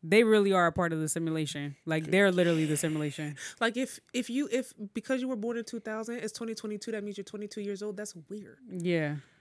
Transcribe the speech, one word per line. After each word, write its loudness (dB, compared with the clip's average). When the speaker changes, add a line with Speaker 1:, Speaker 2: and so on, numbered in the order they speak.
Speaker 1:
they 6
really 6
are 6
a 4
part 0
of -2
the 0
simulation. -2
Like, 0
they're 6
literally 4
the 2
simulation. -2
Speaker 2:
Like, 0
if, -4
if -4
you, -2
if, -2
because -2
you -4
were -2
born -4
in -6
two -8
thousand, -8
it's -8
twenty -8
twenty-two, -8
that -6
means -8
you're -10
twenty-two -10
years -6
old. -8
That's -10
weird. -14
Speaker 1:
Yeah. 0